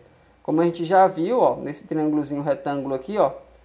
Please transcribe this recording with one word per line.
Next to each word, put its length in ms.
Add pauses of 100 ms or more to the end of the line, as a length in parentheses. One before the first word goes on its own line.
(440)
Como 180
a 20
gente 220
já 220
viu, 320
ó, 160
nesse 300
triângulozinho 580
retângulo 500
aqui, 240
ó, 160 (320)